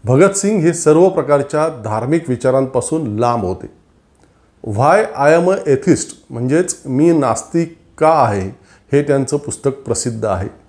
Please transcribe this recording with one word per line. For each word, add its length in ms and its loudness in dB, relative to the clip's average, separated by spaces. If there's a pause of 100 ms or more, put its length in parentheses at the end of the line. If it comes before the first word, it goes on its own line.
भगतसिंग 540 2
हे 140 2
सर्व 360 4
प्रकारच्या 580 0
धार्मिक 640 -4
विचारांपासून 880 -2
लांब 260 0
होते. 240 -8 (1000)
Why 260 4 (300)
I 120 6
am 100 0
a 80 0
atheist, 560 0 (160)
म्हणजेच 560 -2
मी 260 2
नास्तिक 640 -2 (200)
का 120 2
आहे, 400 0 (420)
हे 120 2
त्यांचं 340 -2
पुस्तक 340 -6 (140)
प्रसिद्ध 400 -6
आहे. 240 -4 (200)